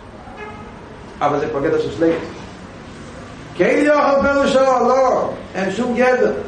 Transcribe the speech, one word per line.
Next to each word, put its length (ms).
אבל 180
זה 80
כבר 120
גדר 200
של 120
שלמות. 240
כן 300
יכול 420
פירושו, 320
לא, 720
אין 160
שום 240
גדר. 380